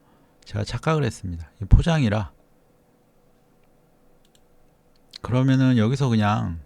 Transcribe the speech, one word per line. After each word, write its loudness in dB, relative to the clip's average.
제가 -8
착각을 -4
했습니다. -8
이 -8
포장이라. 2
그러면은 2
여기서 0
그냥 0